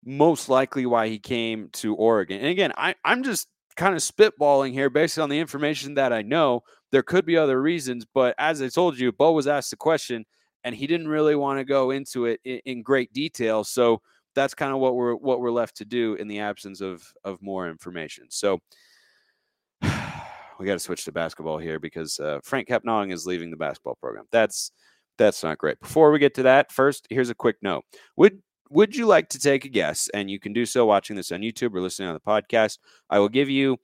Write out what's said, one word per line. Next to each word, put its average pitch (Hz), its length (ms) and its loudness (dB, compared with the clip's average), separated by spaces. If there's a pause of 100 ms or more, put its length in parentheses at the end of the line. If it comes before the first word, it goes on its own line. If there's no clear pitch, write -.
most 139 440 2
likely 131 360 0
why 117 240 2
he 110 120 -6
came 113 540 -6
to 107 200 -4
Oregon. 101 460 2
And 135 80 -2
again, 180 280 0
I, 170 280 -2
I'm 247 180 2
just 254 240 -4 (300)
kinda 180 220 0
spitballing 143 720 2
here 135 180 0
based 151 260 0
on 156 120 -2
the 143 100 -2
information 147 560 -4
that 135 180 2
I 110 100 -2
know. 135 400 2 (280)
There 131 140 4
could 180 200 2
be 165 120 2
other 135 260 2
reasons, 131 500 -2
but 127 240 4
as 156 240 -2
I 131 80 -4
told 165 300 0
you, 127 140 0
Bo 151 180 4
was 156 160 2
asked 143 240 -2
the - 60 -12
question, 127 500 -2 (380)
and 123 100 -6
he 135 120 -8
didn't 165 220 -2
really 151 280 2
wanna 139 280 -2
go 135 260 0
into 135 360 -4
it 117 180 -2
in, 127 220 -10
in 123 160 -8
great 131 320 0
detail. 113 500 -2
So 117 380 2 (320)
that's 139 180 0
kinda 135 240 -4
what 127 200 0
we're, 120 180 0
what 127 260 -2
we're 123 120 -2
left 117 260 -4
to 107 80 -14
do 113 300 -2
in 104 120 -10
the 104 120 -8
absence 101 420 -10
of, 92 280 -12 (140)
of 95 160 -10
more 95 300 -8
information. 82 580 -14
So 98 300 -2 (1200)
<sighs> - 20 -6
we - 840 -8
gotta 95 120 -2
switch - 280 -10
to 78 60 -12
basketball 80 440 -6
here 80 220 -8
because, 78 420 -10
uh, 73 240 -6
Frank 131 240 -6
Kapnong 110 440 -2
is 82 120 -10
leaving 87 260 -6
the 80 60 -12
basketball 71 380 -8
program. 53 360 -12
That's, - 420 0 (440)
that's - 260 2
not 78 140 -4
great. - 240 -2
Before 156 300 4
we 151 80 2
get 139 160 2
to 131 80 -4
that, 131 300 4
first, 139 360 0
here's 120 220 -2
a 117 40 -6
quick 113 280 0
note. 92 220 -4 (320)
Would, 196 260 6 (300)
would 208 220 4
you 226 120 -2
like 165 240 4
to 135 100 -10
take 139 240 2
a 139 40 -14
guess? 87 460 -2
And 101 160 -6
you 98 80 -8
can 101 140 -12
do 117 120 0
so 117 220 2
watching 104 300 2
this 90 160 -8
on 90 80 -8
YouTube 113 340 -6
or 90 60 -2
listening 92 280 -6
on 82 60 -6
the 78 60 -12
podcast. 107 580 0 (300)
I 104 100 2
will 104 100 4
give 135 220 0
you 135 320 2